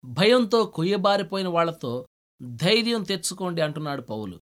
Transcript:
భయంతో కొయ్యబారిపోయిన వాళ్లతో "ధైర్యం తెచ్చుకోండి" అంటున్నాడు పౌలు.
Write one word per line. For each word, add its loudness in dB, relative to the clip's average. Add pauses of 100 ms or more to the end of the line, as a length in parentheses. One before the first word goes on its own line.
భయంతో 4
కొయ్యబారిపోయిన 0
వాళ్లతో -2 (340)
"ధైర్యం 0
తెచ్చుకోండి" -4
అంటున్నాడు -4
పౌలు. -8 (120)